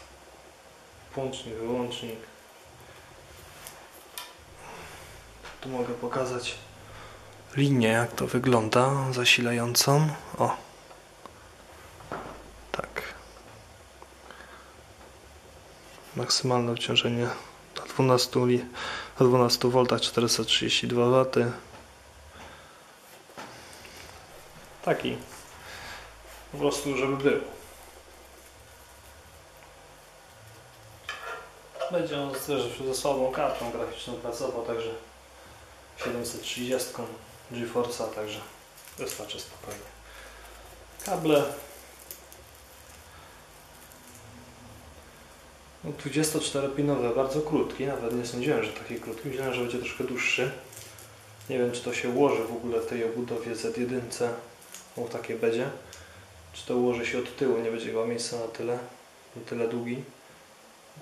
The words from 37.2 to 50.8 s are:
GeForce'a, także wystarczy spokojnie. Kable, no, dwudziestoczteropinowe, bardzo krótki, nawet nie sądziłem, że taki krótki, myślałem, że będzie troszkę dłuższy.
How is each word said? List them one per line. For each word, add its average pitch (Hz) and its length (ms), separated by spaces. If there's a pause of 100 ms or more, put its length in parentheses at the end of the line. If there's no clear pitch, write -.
GeForce'a, 120 600
także 107 260 (580)
wystarczy - 420
spokojnie. - 440 (1200)
Kable, 160 400 (4000)
no, 151 80
dwudziestoczteropinowe, 139 1200
bardzo 135 260
krótki, 135 460
nawet 120 260
nie 120 140
sądziłem, 123 380
że 107 80
taki - 280
krótki, 117 280
myślałem, 131 260
że 123 60
będzie 120 180
troszkę 123 260
dłuższy. 123 480 (960)